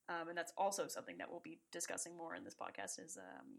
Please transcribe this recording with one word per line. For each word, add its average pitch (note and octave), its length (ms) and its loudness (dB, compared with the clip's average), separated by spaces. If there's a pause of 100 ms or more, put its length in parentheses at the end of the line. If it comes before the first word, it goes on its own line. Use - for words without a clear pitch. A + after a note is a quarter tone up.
Um, E3+ 200 2
and F3 80 -2
that's E3+ 220 2
also G3 300 6
something - 300 -4
that F3 120 -2
we'll E3+ 140 -4
be D#3+ 160 -10 (100)
discussing E3+ 460 0
more E3 180 -2
in E3+ 80 -2
this - 120 -8
podcast - 480 -2
is, E3 140 -10
um, - 300 -10 (120)